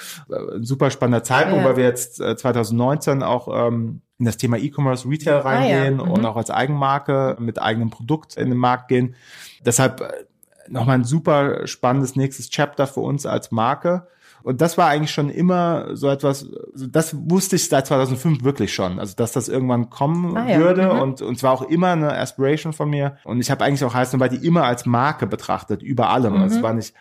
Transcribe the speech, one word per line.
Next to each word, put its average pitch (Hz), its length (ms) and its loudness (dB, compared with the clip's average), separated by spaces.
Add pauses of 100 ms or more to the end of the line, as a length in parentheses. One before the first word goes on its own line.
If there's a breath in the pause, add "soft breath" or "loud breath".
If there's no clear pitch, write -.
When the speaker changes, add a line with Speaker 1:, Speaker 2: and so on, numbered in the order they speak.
(300 loud breath)
Speaker 1:
Äh, - 280 -8
ein 113 60 -6
super 135 280 0
spannender 120 320 2
Zeitpunkt, 170 400 2
Speaker 2:
Ja. 135 60 6
Speaker 1:
weil 123 60 2
wir 127 80 4
jetzt, - 360 0
äh, 110 160 -2
zweitausendneunzehn 123 880 0
auch, 120 280 0
ähm, 117 500 -2 (180)
in 120 40 0
das 110 120 2
Thema 120 200 -2
E-Commerce 131 520 -2
Retail 151 360 2
Speaker 2:
Ah, 262 200 2
ja. 196 160 2
Speaker 1:
reingehen 135 140 2
Speaker 2:
Mhm. 170 180 -2
Speaker 1:
und 110 140 0
auch 107 100 -2
als 113 140 -4
Eigenmarke 135 920 0
mit 117 200 -4
eigenem 113 300 0
Produkt 139 460 -6
in 123 140 -2
den 123 80 0
Markt 123 300 2
gehen. 123 280 2 (500 loud breath)
Deshalb, 127 340 2
äh, - 60 -8 (640)
nochmal 127 280 2
ein 123 80 4
super 143 600 2
spannendes 135 480 0
nächstes 135 360 -4
Chapter 143 360 -2
für - 140 -6
uns 135 260 -4
als - 240 -4
Marke. 147 560 0 (380 soft breath)
Und 127 160 -2
das 170 180 0
war 175 100 6
eigentlich 147 220 0
schon 143 200 -2
immer 175 680 0
so 139 120 0
etwas, 139 380 0 (260)
also 135 140 -10
das 156 280 0 (140)
wusste 185 280 2
ich - 120 0
seit 135 200 2
zweitausendfünf 131 560 0
wirklich 135 280 0
schon, 92 280 -2
also 98 160 -10
dass 117 160 -2
das 123 160 -2
irgendwann 123 420 -2
kommen 175 460 -2
Speaker 2:
Ah, 240 120 -4
ja. 180 100 4
Speaker 1:
würde 185 360 4
Speaker 2:
Mhm. 151 60 0
Speaker 1:
und, 135 220 -4
und 123 160 -4
zwar 131 140 2
auch 131 100 -2
immer 175 260 2
eine 156 280 0
Aspiration 151 560 -2
von 151 160 -4
mir. 143 360 -2
Und 120 160 -2
ich 120 100 0
habe 113 140 0
eigentlich 139 200 2
auch 117 100 0
Heiß 127 200 0
und 131 60 2
Weiti 127 160 2
immer 165 280 2
als 123 220 0
Marke 123 400 0
betrachtet, 98 560 -4
über 117 280 0
allem. 113 240 2
Also 95 200 4
es 233 60 2
Speaker 2:
Mhm. - 40 0
Speaker 1:
war 113 100 0
nicht 110 260 -6